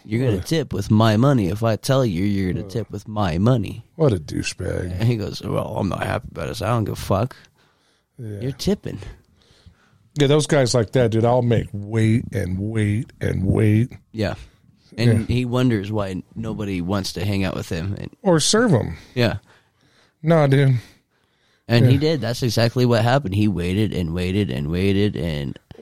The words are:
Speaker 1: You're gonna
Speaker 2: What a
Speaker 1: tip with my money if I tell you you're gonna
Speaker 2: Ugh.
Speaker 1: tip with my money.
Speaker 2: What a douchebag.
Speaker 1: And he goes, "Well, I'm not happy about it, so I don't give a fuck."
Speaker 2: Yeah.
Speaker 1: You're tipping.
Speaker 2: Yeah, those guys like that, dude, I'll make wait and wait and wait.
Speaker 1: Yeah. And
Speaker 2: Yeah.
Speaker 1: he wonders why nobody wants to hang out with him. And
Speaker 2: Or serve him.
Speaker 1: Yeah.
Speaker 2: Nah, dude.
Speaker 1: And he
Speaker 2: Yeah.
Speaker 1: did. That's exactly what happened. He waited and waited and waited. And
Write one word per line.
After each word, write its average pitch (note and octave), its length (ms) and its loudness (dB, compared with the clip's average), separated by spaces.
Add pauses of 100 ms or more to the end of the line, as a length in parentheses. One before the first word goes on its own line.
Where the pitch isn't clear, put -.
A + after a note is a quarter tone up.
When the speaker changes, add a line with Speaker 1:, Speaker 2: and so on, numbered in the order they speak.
Speaker 1:
You're A2+ 220 -4
gonna A2+ 120 0
Speaker 2:
What F2+ 80 -6
a - 20 -14
Speaker 1:
tip D3 260 -2
with G2+ 160 -6
my G#2+ 260 4
money A#2+ 340 2
if G2+ 120 -4
I A2+ 140 0
tell C3+ 280 0
you F#2 200 -2
you're G2 300 0
gonna - 120 -6
Speaker 2:
Ugh. G2 60 -16
Speaker 1:
tip A2 180 -6
with G#2 180 -12
my G#2 300 -2
money. G#2+ 460 0 (120)
Speaker 2:
What D#3 160 2
a G#2 40 2
douchebag. F2 800 -6
Speaker 1:
And F2+ 100 -4
he A#2+ 120 2
goes, - 280 -8
"Well, - 340 -4
I'm G2+ 120 -2
not - 120 -6
happy G2 300 -6
about D#2 180 -8
it, C#2 60 -8
so A2 100 -6
I G#2 40 -2
don't A#2 160 0
give - 80 -4
a - 20 -6
fuck." G#2 400 -2 (840)
Speaker 2:
Yeah. G#2+ 220 -12
Speaker 1:
You're B2+ 140 -6
tipping. F3 440 -4 (1200)
Speaker 2:
Yeah, C#3+ 80 4
those D3 200 2
guys C3+ 260 2
like A#2+ 200 2
that, A#2+ 180 4
dude, A2 140 2
I'll B2 160 4
make A2 300 2
wait A2 640 0
and F#2 260 -4
wait G#2+ 520 -2 (100)
and F#2 240 -2
wait. G#2+ 460 4 (200)
Speaker 1:
Yeah. G2+ 240 -4 (640)
And A2 220 4 (100)
Speaker 2:
Yeah. A#2+ 60 2
Speaker 1:
he B2+ 100 0
wonders A#2+ 460 0
why F#2+ 320 -4 (120)
nobody G#2 460 -6
wants F#2 320 -4
to F2 120 -4
hang G2 180 0
out F#2 120 -2
with - 140 -8
him. F#2+ 300 -4
And - 100 -10 (140)
Speaker 2:
Or F3 160 4
serve G#3+ 320 2
him. E2+ 260 0 (160)
Speaker 1:
Yeah. A2 240 0 (840)
Speaker 2:
Nah, D#3 240 4
dude. C3+ 300 4 (920)
Speaker 1:
And A#2 180 4
he B2+ 80 8
Speaker 2:
Yeah. C#3 60 4
Speaker 1:
did. D#3 220 0
That's A2+ 200 -4
exactly A#2+ 440 2
what A#2 180 4
happened. A#2+ 320 2
He G#2 120 4
waited F#2 460 0
and E2 200 -2
waited F2+ 360 0
and C#2+ 220 -4
waited. G2 440 0
And D2 440 -6 (220)